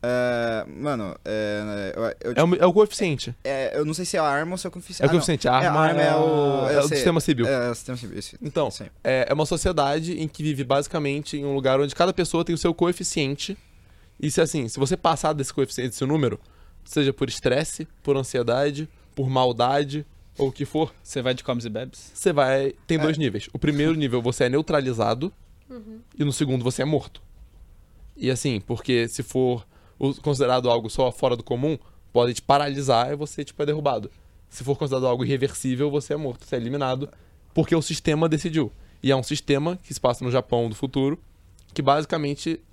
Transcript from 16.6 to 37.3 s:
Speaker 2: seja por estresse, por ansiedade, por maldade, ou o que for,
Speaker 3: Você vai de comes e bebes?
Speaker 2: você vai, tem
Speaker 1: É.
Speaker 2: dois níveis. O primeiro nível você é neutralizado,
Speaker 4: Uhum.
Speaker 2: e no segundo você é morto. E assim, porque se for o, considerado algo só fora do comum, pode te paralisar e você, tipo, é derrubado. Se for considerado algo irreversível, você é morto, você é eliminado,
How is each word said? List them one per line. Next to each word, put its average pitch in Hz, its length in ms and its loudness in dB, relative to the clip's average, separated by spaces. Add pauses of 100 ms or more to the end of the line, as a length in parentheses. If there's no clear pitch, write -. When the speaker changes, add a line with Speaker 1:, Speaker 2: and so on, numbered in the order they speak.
Speaker 2:
seja 139 260 0
por 135 160 -2
estresse, 139 580 -2 (160)
por 139 140 2
ansiedade, 135 720 0 (260)
por 131 160 -2
maldade, 131 760 2 (320)
ou 139 100 2
o 131 60 -2
que - 100 -6
for, 151 300 -2 (100)
Speaker 3:
Você - 180 -6
vai 127 120 0
de 123 100 -8
comes 120 220 -2
e 117 40 -6
bebes? 113 440 -10
Speaker 2:
você - 180 0
vai, 139 420 4 (140)
tem 165 100 2
Speaker 1:
É. 151 40 2
Speaker 2:
dois 160 160 2
níveis. 113 340 -2
O - 80 -8
primeiro 151 360 2
nível 127 260 0
você 123 240 2
é 123 40 2
neutralizado, 131 840 0 (360)
Speaker 4:
Uhum. 220 300 -18 (180)
Speaker 2:
e 147 60 0
no 147 80 0
segundo 131 320 0
você 127 200 -2
é - 20 0
morto. - 360 -2 (960)
E 123 160 -2
assim, 120 300 -2
porque 117 480 0
se - 140 -8
for 123 440 0 (320)
o, 135 160 0
considerado 127 540 2
algo 117 200 2
só 127 220 2
fora 123 240 0
do 113 80 -10
comum, 135 340 -2 (360)
pode 120 200 4
te - 80 -8
paralisar 135 680 2
e 147 60 -4
você, 147 260 -8
tipo, - 180 -10
é 151 40 -2
derrubado. 143 440 -2 (400)
Se - 140 -16
for 135 140 0
considerado 131 300 -2
algo 123 180 0
irreversível, 135 680 0
você 143 220 -2
é - 20 -2
morto, 143 300 -8
você - 100 -6
é - 40 0
eliminado, 131 500 -2 (440)